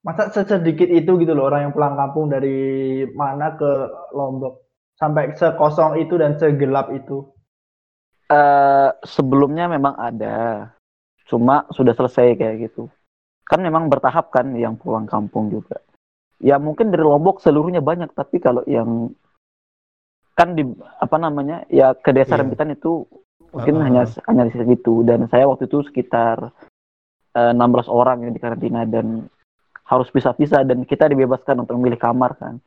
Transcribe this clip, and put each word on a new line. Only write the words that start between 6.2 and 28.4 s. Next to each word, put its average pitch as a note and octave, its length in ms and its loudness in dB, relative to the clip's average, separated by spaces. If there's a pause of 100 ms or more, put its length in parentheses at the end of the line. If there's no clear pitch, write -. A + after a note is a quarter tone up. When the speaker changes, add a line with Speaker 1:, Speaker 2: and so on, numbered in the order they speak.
Speaker 1:
dan D3 160 2
segelap C#3 560 0
itu. C#3 300 -10 (1040)
Speaker 2:
Eh, C#3 640 4 (120)
sebelumnya C#3 640 0
memang C#3 300 -2
ada. A2 760 -6 (560)
Cuma B2+ 460 2
sudah B2 240 2
selesai B2 400 2
kayak A2 320 -6
gitu, A2+ 240 -14 (520)
kan - 160 0
memang E3 280 -2
bertahap C#3+ 420 0
kan C3 240 0
yang A#2 220 -4
pulang A2+ 300 -6
kampung G#2+ 440 -4
juga. - 300 -10 (600)
Ya C#3 180 4
mungkin D3+ 320 -2
dari E3+ 120 0
Lombok D#3 380 2
seluruhnya E3 400 0
banyak, D#3 320 -4
tapi - 260 -6
kalau B2+ 280 0
yang A#2 480 -4 (1200)
kan E3+ 200 2
di, D#3 120 0 (320)
apa C#3+ 180 -2
namanya, D#3 520 -4
ya C3 260 4
ke - 160 0
desa C3 240 4
Speaker 3:
Iya. D3+ 80 0
Speaker 2:
Rembitan D3 320 -4
itu D#3+ 320 -4 (480)
mungkin D3 240 0
Speaker 3:
Heeh. D#3 80 2
Speaker 2:
hanya, B2+ 160 4 (240)
hanya B2+ 200 2
di A#2 80 -4
situ. A#2 520 2
Dan A#2 240 2
saya B2+ 160 4
waktu C3 220 0
itu C#3+ 160 -2
sekitar, A#2 680 -2 (840)
eh, A#2+ 220 2
enam A#2+ 160 4
belas A#2+ 160 0
orang B2 400 0
yang A#2+ 80 -8
dikarantina A#2 500 -6